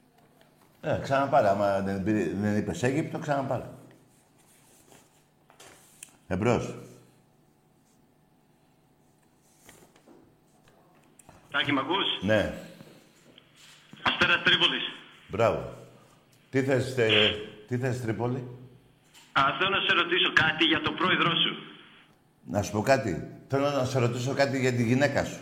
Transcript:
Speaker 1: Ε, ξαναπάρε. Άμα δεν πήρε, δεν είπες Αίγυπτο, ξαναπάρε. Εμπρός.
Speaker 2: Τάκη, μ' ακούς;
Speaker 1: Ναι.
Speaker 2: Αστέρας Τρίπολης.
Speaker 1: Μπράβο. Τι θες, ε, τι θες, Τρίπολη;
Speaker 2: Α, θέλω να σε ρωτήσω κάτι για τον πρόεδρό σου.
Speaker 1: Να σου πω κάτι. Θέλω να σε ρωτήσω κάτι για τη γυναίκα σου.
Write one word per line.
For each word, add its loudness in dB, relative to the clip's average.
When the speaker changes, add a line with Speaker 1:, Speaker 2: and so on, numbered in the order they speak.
Speaker 1:
Ε, -2
ξαναπάρε. 2
Άμα 2
δεν -4
πήρε, 0
δεν 0
είπες -2
Αίγυπτο, -2
ξαναπάρε. -4
Εμπρός. 0
Speaker 2:
Τάκη, -2
μ' 0
ακούς; -2
Speaker 1:
Ναι. 2
Speaker 2:
Αστέρας 2
Τρίπολης. 2
Speaker 1:
Μπράβο. 0
Τι 2
θες, 0
ε, 4
τι -2
θες, -4
Τρίπολη; -4
Speaker 2:
Α, 2
θέλω 0
να 0
σε 4
ρωτήσω 2
κάτι 2
για 2
τον -4
πρόεδρό 2
σου. 0
Speaker 1:
Να -2
σου -4
πω -2
κάτι. 2
Θέλω 0
να 0
σε -2
ρωτήσω 0
κάτι 2
για 2
τη 0
γυναίκα 2
σου. -10